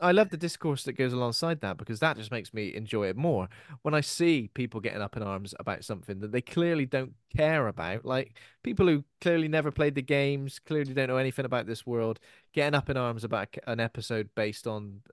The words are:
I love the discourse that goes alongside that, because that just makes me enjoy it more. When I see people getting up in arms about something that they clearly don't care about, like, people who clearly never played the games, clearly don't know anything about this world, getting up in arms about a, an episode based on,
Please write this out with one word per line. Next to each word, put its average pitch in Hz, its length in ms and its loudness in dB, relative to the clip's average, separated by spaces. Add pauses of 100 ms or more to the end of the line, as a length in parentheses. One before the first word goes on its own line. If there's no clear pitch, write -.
I 180 100 6
love 202 180 6
the 175 80 -6
discourse 160 460 -2
that 135 100 -4
goes 127 200 0
alongside 127 480 0
that, 95 160 -2
because 110 220 -6
that 156 180 2
just 107 140 -10
makes 110 220 -8
me 104 220 -4
enjoy 107 320 -2
it 95 80 0
more. 123 320 0 (360)
When 151 100 0
I 151 80 4
see 151 520 2
people 117 280 -4
getting 101 200 -4
up 101 140 -6
in 110 80 -4
arms 98 360 -6
about - 260 -6
something 98 340 -8
that 104 140 -8
they 123 80 0
clearly 170 440 2
don't 131 280 -2 (240)
care 151 300 4
about, 92 360 -4
like, 127 340 -2 (260)
people 202 240 4
who 147 180 4 (160)
clearly 165 260 2
never 151 240 2
played 147 240 2
the 139 60 -2
games, 139 580 0
clearly 143 340 -2
don't 135 140 0
know 127 100 2
anything 131 280 0
about 123 220 0
this 113 180 -6
world, 113 340 0 (340)
getting 147 220 2
up 139 140 2
in 131 80 0
arms 117 260 -2
about 107 320 -2 (100)
a, - 40 -6
an 117 100 0
episode 113 560 -2
based 107 320 -2
on, 104 320 -6 (140)